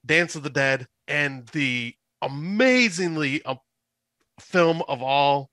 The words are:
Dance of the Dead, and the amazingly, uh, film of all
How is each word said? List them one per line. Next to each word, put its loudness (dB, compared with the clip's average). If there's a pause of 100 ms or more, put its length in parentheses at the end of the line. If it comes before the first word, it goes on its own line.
Dance 0
of -10
the -6
Dead, 0 (200)
and -4
the -4 (260)
amazingly, 0
uh, -4 (840)
film 2
of -6
all 2